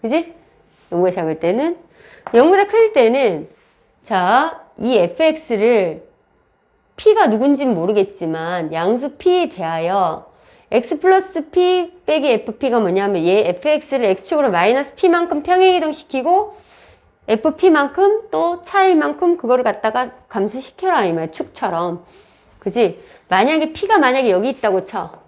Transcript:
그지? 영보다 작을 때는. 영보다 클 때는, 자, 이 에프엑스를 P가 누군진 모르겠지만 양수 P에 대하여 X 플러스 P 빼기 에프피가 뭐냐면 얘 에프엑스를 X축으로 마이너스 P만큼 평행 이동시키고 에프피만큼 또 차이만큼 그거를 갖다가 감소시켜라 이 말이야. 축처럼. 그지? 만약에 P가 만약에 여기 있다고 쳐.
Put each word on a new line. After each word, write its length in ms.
그지? 320
영보다 220
작을 260
때는. 380
영보다 320
클 260
때는, 560
자, 640
이 180
에프엑스를 1120
P가 300
누군진 480
모르겠지만 1000
양수 440
P에 340
대하여 800
X 300
플러스 500
P 420
빼기 240
에프피가 500
뭐냐면 440
얘 240
에프엑스를 580
X축으로 440
마이너스 440
P만큼 480
평행 320
이동시키고 840
에프피만큼 1000
또 320
차이만큼 760
그거를 280
갖다가 480
감소시켜라 760
이 80
말이야. 180
축처럼. 760
그지? 440
만약에 460
P가 240
만약에 320
여기 180
있다고 380
쳐. 240